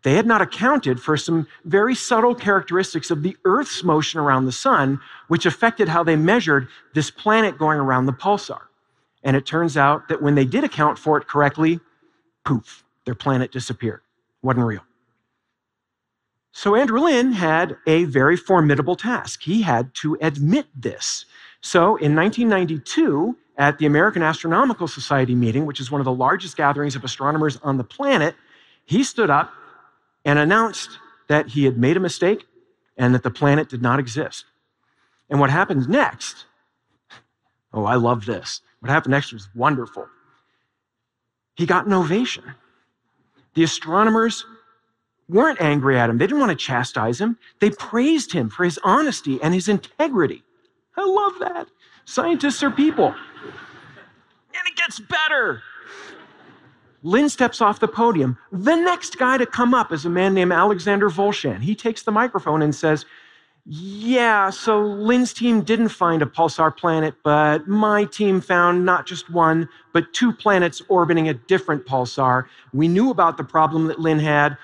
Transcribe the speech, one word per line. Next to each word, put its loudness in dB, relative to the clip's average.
They 2
had 2
not 4
accounted 0
for 0
some -2
very 2
subtle 0
characteristics -2
of -2
the -4
Earth's -2
motion 0
around 2
the -2
sun, 0
which 0
affected 0
how 0
they 2
measured 2
this -2
planet 0
going 0
around 0
the 0
pulsar. -4
And 0
it -2
turns -2
out 2
that -4
when 2
they 4
did -2
account 0
for 0
it -4
correctly, 0
poof, -6
their -6
planet -2
disappeared. -8
Wasn't 0
real. -4
So 0
Andrew 2
Lin 2
had 0
a 4
very 4
formidable 2
task. -6
He 0
had 0
to -4
admit 0
this. -10
So 2
in 0
nineteen 2
ninety-two, 0
at 2
the 2
American 2
Astronomical 0
Society -2
meeting, 0
which -10
is -10
one -4
of -2
the -2
largest -2
gatherings -2
of -10
astronomers -2
on -2
the -4
planet, -2
he 0
stood 0
up 0
and 2
announced 0
that 2
he 0
had 2
made 2
a 0
mistake -2
and 2
that -2
the -4
planet 0
did -8
not 0
exist. -8
And 0
what 4
happened 0
next, -2
oh, -4
I 0
love 0
this. -10
What -12
happened 0
next -2
was -18
wonderful. -4
He -2
got 0
an 0
ovation. -2
The 2
astronomers 0
weren't 2
angry 2
at 2
him. 0
They 2
didn't 0
want 2
to -2
chastise -4
him. -2
They 4
praised -2
him -2
for -4
his -2
honesty 0
and 0
his -2
integrity. -2
I -4
love 0
that. -8
Scientists -2
are 0
people. 2
And -14
it -8
gets -6
better. -2
Lin 2
steps -2
off 2
the 0
podium. 0
The 0
next -2
guy 2
to 0
come 0
up 0
is -6
a -2
man 2
named 2
Alexander 2
Volshan. -2
He -2
takes -6
the -2
microphone 0
and 0
says, 0
"Yeah, 0
so 0
Lin's 0
team 0
didn't 0
find 0
a 0
pulsar 0
planet, 0
but 2
my 2
team 0
found 2
not 2
just -14
one, 2
but 0
two 2
planets 0
orbiting 2
a -2
different -2
pulsar. 0
We 2
knew 2
about 0
the -8
problem 0
that -6
Lin 0
had. 0